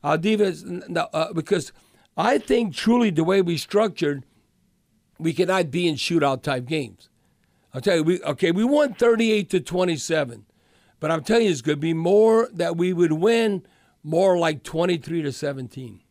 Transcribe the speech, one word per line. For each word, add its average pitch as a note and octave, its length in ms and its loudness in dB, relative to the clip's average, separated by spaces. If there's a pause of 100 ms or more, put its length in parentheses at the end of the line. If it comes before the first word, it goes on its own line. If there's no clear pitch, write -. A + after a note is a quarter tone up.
Our D3+ 120 2
defense, F#3+ 480 0
n-, F3+ 220 -10
no, E3+ 240 -4
uh, D#3+ 220 -2
because E3+ 400 -2 (420)
I A#3 220 2
think A#3 380 0
truly A#3 340 4
the D#3+ 160 0
way F#3+ 160 4
we E3+ 160 0
structured, D#3+ 640 -2 (960)
we E3 160 -2
cannot F3+ 360 0
be F3 160 -2
in D#3+ 100 0
shootout C#3+ 480 0
type B2+ 220 -4
games. B2+ 440 -8 (640)
I'll C3 80 -10
tell F#3 160 2
you, D#3+ 60 2
we, F3 200 0
okay, D#3+ 280 -2
we F#3+ 120 0
won C#4 300 2
thirty-eight A3 560 2
to F#3 100 0
twenty-seven, D#3 840 -4 (560)
but D#3 100 -2
I'm D#3+ 120 -2
telling A#3 200 2
you, G3+ 80 4
it's C#3 100 -2
gonna D3+ 140 0
be D#3+ 180 -2
more G#3+ 600 4
that E3+ 240 -4
we F3+ 160 0
would E3+ 180 2
win, G#3 520 0 (380)
more F3 360 2
like D#3+ 260 -2
twenty-three E3 600 -2
to C#3 100 -4
seventeen. C3 760 -10